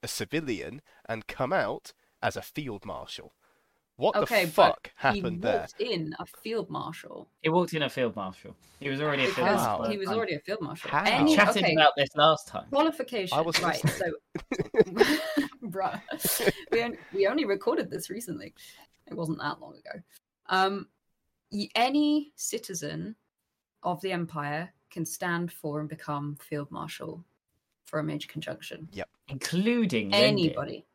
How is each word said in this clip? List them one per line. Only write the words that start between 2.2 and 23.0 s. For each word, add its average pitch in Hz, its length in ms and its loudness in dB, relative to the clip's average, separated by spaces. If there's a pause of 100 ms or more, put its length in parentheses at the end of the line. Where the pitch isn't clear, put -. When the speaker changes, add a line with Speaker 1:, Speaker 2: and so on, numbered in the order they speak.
Speaker 1:
as 117 140 0
a 113 60 -8
field 127 420 -10
marshal? - 500 -14 (640)
What 185 140 2
Speaker 2:
Okay, 208 300 2
Speaker 1:
the 165 80 -4
Speaker 2:
but 175 160 8
Speaker 1:
fuck - 220 -2 (220)
Speaker 2:
he 208 60 0
Speaker 1:
happened 175 240 -4
there? 220 200 2
Speaker 2:
walked - 180 -10
in 175 400 -4
a 180 60 -8
field 220 440 -8
marshal. - 560 -10 (160)
Speaker 3:
He 156 60 2
walked 170 260 2
in 147 80 0
a 135 80 0
field 120 240 -2
marshal. 95 400 -10 (240)
He 139 100 -6
was 135 120 -2
already 143 240 0
a - 20 2
field 123 220 2
Speaker 2:
Because - 80 4 (100)
Speaker 3:
marshal. 104 200 0
Speaker 1:
How? 110 40 0
Speaker 2:
he 107 80 -2
was 190 100 -4
already 196 280 -2
a - 20 -6
field 196 220 -6
marshal. 151 280 -8
Speaker 1:
How? 151 140 2
Speaker 2:
Any, 262 280 6
Speaker 3:
He 311 60 8
chatted 202 280 6
Speaker 2:
okay. 170 100 4
Speaker 3:
about 151 220 8
this 139 180 2
last 151 320 6
time. - 240 -10
Speaker 2:
Qualification, 269 640 0
Speaker 1:
I 147 40 2
wasn't 165 240 0
Speaker 2:
right, 160 200 0
Speaker 1:
listening. 165 280 2 (800)
Speaker 2:
so, 214 80 6
<laughs> - 640 0
bruh, 190 360 -4 (680)
we 233 120 2
on-, 233 140 -4 (160)
we 196 140 4
only 269 180 2
recorded 196 460 0
this 160 200 -8
recently. 190 440 -10 (540)
It - 60 -12
wasn't 160 240 -4
that - 220 -6
long - 140 -16
ago. - 260 -14 (460)
Um, 190 400 2 (640)
y-, 202 240 -4
any 294 640 2
citizen 165 800 -6 (640)